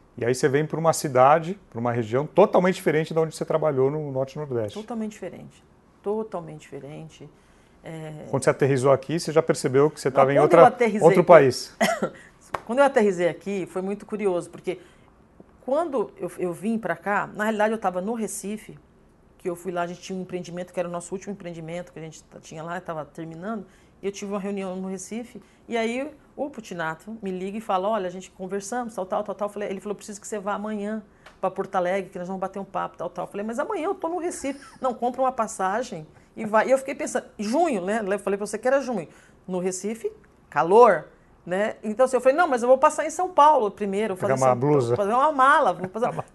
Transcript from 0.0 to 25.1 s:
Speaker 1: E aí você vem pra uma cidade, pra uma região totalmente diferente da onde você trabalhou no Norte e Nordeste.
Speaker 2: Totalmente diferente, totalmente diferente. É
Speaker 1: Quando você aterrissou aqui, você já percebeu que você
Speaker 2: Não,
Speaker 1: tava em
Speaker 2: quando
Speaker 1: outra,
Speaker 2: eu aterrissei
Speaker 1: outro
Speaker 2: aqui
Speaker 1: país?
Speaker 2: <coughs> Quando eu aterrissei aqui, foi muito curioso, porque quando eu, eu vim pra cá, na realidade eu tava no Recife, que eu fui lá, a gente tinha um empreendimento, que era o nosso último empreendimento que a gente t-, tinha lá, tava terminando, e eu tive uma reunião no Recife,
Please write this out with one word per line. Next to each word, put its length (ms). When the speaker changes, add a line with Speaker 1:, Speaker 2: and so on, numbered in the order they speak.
Speaker 1:
E 80
aí 80
você 140
vem 180
pra 140
uma 140
cidade, 640
pra 100
uma 120
região 340
totalmente 500
diferente 380
da 80
onde 140
você 100
trabalhou 460
no 200
Norte 220
e 40
Nordeste. 420
Speaker 2:
Totalmente 320
diferente, 520
totalmente 600
diferente. 680
É 440
Speaker 1:
Quando 160
você 40
aterrissou 440
aqui, 260
você 140
já 80
percebeu 480
que 100
você 100
Speaker 2:
Não, 60
Speaker 1:
tava 160
em 60
Speaker 2:
quando 60
Speaker 1:
outra, 180
Speaker 2:
eu 40
aterrissei 360
Speaker 1:
outro 180
Speaker 2:
aqui 80
Speaker 1:
país? 480
Speaker 2:
<coughs> 500
Quando 140
eu 60
aterrissei 420
aqui, 380
foi 160
muito 240
curioso, 440
porque 300
quando 500
eu, 220
eu 160
vim 240
pra 180
cá, 320
na 160
realidade 300
eu 40
tava 220
no 140
Recife, 640
que 120
eu 80
fui 160
lá, 80
a 60
gente 120
tinha 180
um 40
empreendimento, 500
que 80
era 80
o 40
nosso 220
último 200
empreendimento 580
que 80
a 20
gente 220
t-, 160
tinha 240
lá, 160
tava 240
terminando, 600
e 40
eu 80
tive 180
uma 80
reunião 380
no 100
Recife, 560